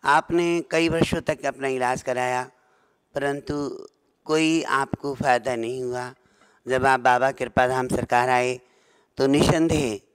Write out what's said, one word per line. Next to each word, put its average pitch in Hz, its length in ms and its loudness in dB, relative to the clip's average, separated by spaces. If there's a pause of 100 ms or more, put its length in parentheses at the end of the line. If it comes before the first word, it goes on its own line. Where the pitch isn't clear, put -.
आपने 170 680 2
कई 165 180 2
वर्षों 165 320 -2
तक 156 240 -6
अपना 135 220 -4
इलाज 127 360 -2
कराया, 127 480 -4 (640)
परंतु 143 720 -6 (380)
कोई 160 380 2
आपको 139 520 -2
फ़ायदा 123 400 0
नहीं 120 280 -6
हुआ। 123 300 -8 (540)
जब 127 180 0
आप 131 140 4
बाबा 123 320 4
कृपाधाम 127 560 0
सरकार 123 420 0
आए, 127 300 0 (580)
तो 135 100 2
निसंदेह 151 720 2 (160)